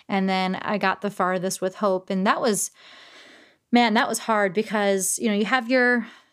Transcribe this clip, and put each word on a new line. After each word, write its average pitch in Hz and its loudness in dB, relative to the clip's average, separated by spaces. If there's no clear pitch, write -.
And 190 0
then 185 0
I - -4
got 190 0
the 202 -4
farthest 185 -2
with 190 -4
Hope. 185 -2
And 190 0
that 269 2
was, 226 0
man, 233 4
that 240 2
was 226 -4
hard 208 0
because, 202 0
you 226 -2
know, 208 0
you 202 0
have 240 -2
your, 247 2